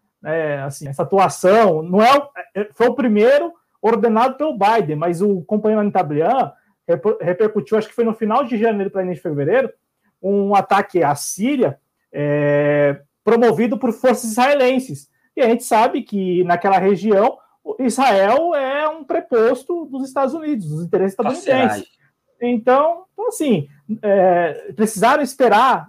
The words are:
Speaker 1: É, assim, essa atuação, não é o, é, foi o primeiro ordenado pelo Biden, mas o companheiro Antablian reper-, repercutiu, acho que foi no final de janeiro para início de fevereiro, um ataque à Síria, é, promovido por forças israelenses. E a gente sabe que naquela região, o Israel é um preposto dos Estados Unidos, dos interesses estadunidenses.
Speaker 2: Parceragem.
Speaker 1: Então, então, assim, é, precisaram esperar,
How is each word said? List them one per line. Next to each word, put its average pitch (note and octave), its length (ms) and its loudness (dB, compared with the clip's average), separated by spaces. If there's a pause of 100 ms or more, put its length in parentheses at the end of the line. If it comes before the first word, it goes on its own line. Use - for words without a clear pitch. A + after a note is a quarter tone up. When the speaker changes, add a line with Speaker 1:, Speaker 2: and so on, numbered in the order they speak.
(240)
Speaker 1:
É, D#3 360 -4
assim, C#3 280 -12
essa C#3 140 -6
atuação, F#3 800 2
não F3+ 200 2
é B3+ 140 6
o, C#4+ 120 -2 (260)
é, G3+ 180 -6
foi A#3 160 2
o A3+ 60 -2
primeiro C4 580 2 (280)
ordenado A3+ 560 0
pelo D4 220 -4
Biden, G3 380 0
mas E3+ 260 -4
o G3+ 200 0
companheiro G#3+ 440 -2
Antablian F3+ 680 0 (340)
reper-, E3+ 340 -2
repercutiu, G#3 560 -2
acho G#3+ 120 -2
que - 60 -20
foi A#3 100 -2
no A3+ 100 -2
final A3 300 -2
de A#3+ 120 -4
janeiro G3+ 340 -2
para G3 120 -4
início F3+ 200 -8
de F3+ 60 -8
fevereiro, D#3+ 420 -2 (520)
um G3+ 320 0
ataque F#3+ 480 0
à D3 120 2
Síria, G#3 640 -2 (340)
é, D3 880 0 (240)
promovido A3+ 540 2
por A#3 140 -2
forças A3+ 380 -2
israelenses. B3+ 800 0 (260)
E D4 60 -2
a A#3 60 4
gente A#3+ 160 0
sabe B3 380 0
que F#3 420 -2
naquela F3 340 2
região, G3+ 600 2 (240)
o - 180 -10
Israel B3+ 720 2
é C#4+ 340 -2
um D#4 160 -10
preposto C#4 840 -2
dos C4 200 -8
Estados C4 260 -4
Unidos, D4+ 360 -6
dos D3+ 160 -8
interesses F#3+ 280 -2
estadunidenses. B3+ 340 -6
Speaker 2:
Parceragem. C4 400 0 (540)
Speaker 1:
Então, C4 720 0
então, A4 160 -8
assim, B3 380 0 (360)
é, F3+ 760 0
precisaram A3 460 2
esperar, A3+ 680 2